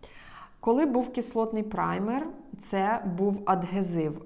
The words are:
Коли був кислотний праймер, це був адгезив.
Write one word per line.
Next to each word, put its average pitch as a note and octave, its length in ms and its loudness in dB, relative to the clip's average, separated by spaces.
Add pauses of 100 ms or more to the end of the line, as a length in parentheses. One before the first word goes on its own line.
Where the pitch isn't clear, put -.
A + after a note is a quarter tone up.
(640)
Коли C4+ 220 6
був B3 260 2
кислотний A3+ 500 -2
праймер, G#3 640 0 (320)
це G3+ 440 0 (160)
був G3+ 260 2
адгезив. F3 800 0